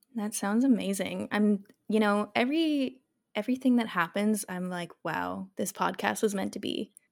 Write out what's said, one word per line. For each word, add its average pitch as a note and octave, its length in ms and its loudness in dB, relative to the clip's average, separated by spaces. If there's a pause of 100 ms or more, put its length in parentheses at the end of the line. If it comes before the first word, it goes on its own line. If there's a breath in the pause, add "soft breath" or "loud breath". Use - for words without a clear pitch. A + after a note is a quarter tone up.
(140)
That G#3+ 200 -4
sounds G#3 300 0
amazing. G3 640 0
I'm, G#3 340 2 (240)
you G#3+ 120 4
know, G#3 340 2
every, C#4 680 0 (320)
everything B3+ 420 2
that A3+ 120 2
happens, G3+ 600 0
I'm F3+ 220 -6
like, F3 220 -6 (120)
"Wow, F3+ 520 -4
this G3+ 140 -4
podcast G3 520 -2
was G#3 120 2
meant G3+ 200 -4
to G3+ 60 -8
be," - 320 -6 (200)